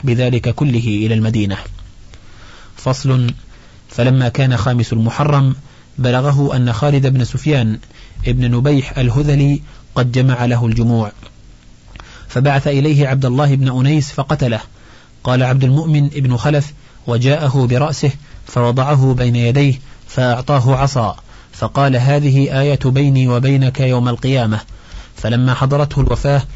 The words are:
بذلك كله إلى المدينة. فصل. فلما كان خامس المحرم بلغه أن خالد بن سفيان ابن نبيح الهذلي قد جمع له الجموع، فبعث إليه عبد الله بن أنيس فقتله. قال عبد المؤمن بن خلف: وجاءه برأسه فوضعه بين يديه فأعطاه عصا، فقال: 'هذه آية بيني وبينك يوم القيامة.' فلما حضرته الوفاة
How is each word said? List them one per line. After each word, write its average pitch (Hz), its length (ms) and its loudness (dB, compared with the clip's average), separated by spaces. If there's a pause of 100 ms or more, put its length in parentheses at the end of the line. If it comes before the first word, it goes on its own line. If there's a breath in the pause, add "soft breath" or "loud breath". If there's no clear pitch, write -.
بذلك 123 520 0
كله 120 320 0 (180)
إلى 110 80 0
المدينة. 110 440 0 (1200 loud breath)
فصل. 131 560 0 (580 loud breath)
فلما 127 400 2
كان 131 280 0
خامس 120 360 0
المحرم 131 640 0 (420 loud breath)
بلغه 135 580 0
أن 123 180 0
خالد 139 340 2
بن 131 160 2
سفيان 120 560 0 (480 loud breath)
ابن 123 240 0
نبيح 135 460 0
الهذلي 143 640 0 (340 loud breath)
قد 127 160 0
جمع 127 340 0
له 120 200 0
الجموع، 113 460 0 (1160 loud breath)
فبعث 139 400 0
إليه 143 400 2
عبد 135 180 0
الله 135 300 2
بن 131 240 0
أنيس 143 320 0
فقتله. 131 480 -2 (640 loud breath)
قال 127 200 2
عبد 131 200 2
المؤمن 147 440 2
بن 131 300 -2
خلف: 147 360 -2 (340 loud breath)
وجاءه 131 580 0
برأسه 139 460 0 (340 loud breath)
فوضعه 131 680 2
بين 120 220 0
يديه 127 380 2 (340 loud breath)
فأعطاه 127 680 0
عصا، 131 400 -2 (360 loud breath)
فقال: 135 440 -2
'هذه 135 640 2
آية 143 240 0
بيني 135 420 2
وبينك 131 520 0
يوم 127 280 2
القيامة.' 120 520 -2 (560 loud breath)
فلما 123 380 0
حضرته 139 480 0
الوفاة 135 400 0 (140 loud breath)